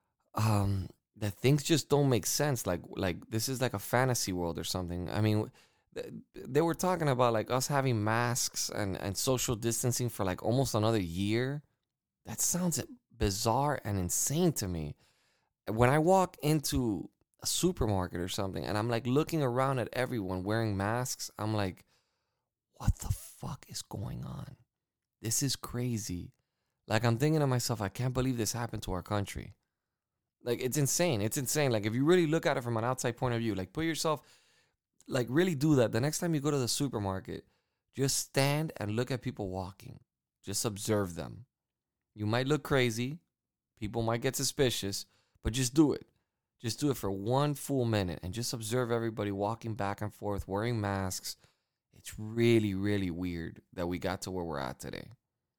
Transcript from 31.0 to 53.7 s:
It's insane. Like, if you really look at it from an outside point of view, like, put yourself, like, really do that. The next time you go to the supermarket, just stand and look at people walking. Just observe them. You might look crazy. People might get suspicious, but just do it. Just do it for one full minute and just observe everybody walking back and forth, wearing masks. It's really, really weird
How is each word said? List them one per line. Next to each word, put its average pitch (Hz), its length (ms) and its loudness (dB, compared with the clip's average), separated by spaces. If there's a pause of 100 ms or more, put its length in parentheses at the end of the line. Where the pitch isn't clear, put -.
It's 110 160 0
insane. 139 340 2
Like, 107 160 2
if 110 80 0
you 131 100 2
really 170 220 6
look 160 180 2
at 147 120 2
it 131 60 -4
from 117 140 -2
an 110 60 -2
outside 127 340 -2
point 127 160 0
of 117 60 0
view, 113 160 0
like, 92 180 -6
put 160 120 -2
yourself, 156 360 0 (840)
like, 127 200 0
really 165 280 2
do 151 220 4
that. 113 140 6
The 113 100 2
next 151 180 0
time 170 160 0
you 147 40 0
go 143 120 0
to 143 80 2
the 123 80 0
supermarket, 98 760 -2 (500)
just 131 220 0
stand 143 600 0
and 104 180 -4
look 123 140 -2
at 127 140 -6
people 107 260 -6
walking. 92 500 -10 (440)
Just 101 220 -2
observe 104 500 0
them. 71 300 -10 (680)
You 107 120 -6
might 120 200 0
look 143 160 2
crazy. 123 580 0 (600)
People 110 220 -4
might 113 200 0
get 131 140 -2
suspicious, 123 720 -2 (380)
but 113 100 -2
just 123 200 0
do 143 200 6
it. - 120 -8 (540)
Just 113 200 -4
do 143 120 2
it 120 60 -2
for 101 120 -4
one 123 440 0
full 139 320 -2
minute 101 360 0
and 90 120 -6
just 117 180 -4
observe 117 400 -2
everybody 110 400 -2
walking 104 440 -2
back 101 260 -4
and 104 120 -6
forth, 101 340 -4
wearing 107 340 0
masks. 98 560 -4 (600)
It's - 220 -16
really, 110 540 4
really 98 380 0
weird 85 500 -6 (120)